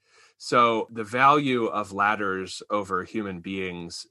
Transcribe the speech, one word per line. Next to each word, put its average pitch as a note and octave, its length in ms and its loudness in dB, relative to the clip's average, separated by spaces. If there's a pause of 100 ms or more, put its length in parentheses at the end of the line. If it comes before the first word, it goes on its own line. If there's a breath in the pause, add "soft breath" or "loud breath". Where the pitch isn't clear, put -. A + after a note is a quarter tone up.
(380 soft breath)
So A#2+ 540 2
the A2+ 120 -8
value B2+ 640 4
of G2 260 -4
ladders G2 760 0
over F#2+ 340 -2
human G2 360 -6
beings F2 720 -8